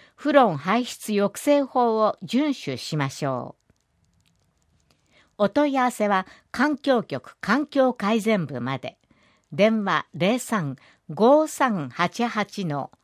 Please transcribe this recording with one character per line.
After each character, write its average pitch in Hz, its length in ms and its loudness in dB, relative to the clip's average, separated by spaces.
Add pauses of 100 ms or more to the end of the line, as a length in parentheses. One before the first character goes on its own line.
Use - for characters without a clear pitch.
(140)
フ 294 200 -2
ロ 254 160 8
ン 151 80 -2
排 208 260 0
出 - 280 -8
抑 202 240 0
制 285 260 2
法 240 360 0
を 214 240 2
遵 262 260 0
守 143 300 -6
し - 180 -6
ま 139 120 -2
し - 180 -6
ょ 131 320 -6
う。 - 60 -20 (1700)
お 202 120 2
問 294 240 2
い 269 60 0
合 254 60 2
わ 247 60 2
せ 214 160 -2
は、 190 200 0 (260)
環 294 260 0
境 254 240 2
局 - 380 -12
環 269 260 0
境 262 260 2
改 220 280 -2
善 196 260 0
部 131 140 -8
ま 131 180 -4
で。 - 200 -14 (540)
電 214 300 2
話、 170 320 0
零 190 240 0
三 160 380 -4 (340)
五 262 380 4
三 202 400 -2
八 175 360 -2
八 208 420 -4
の 143 260 -6 (120)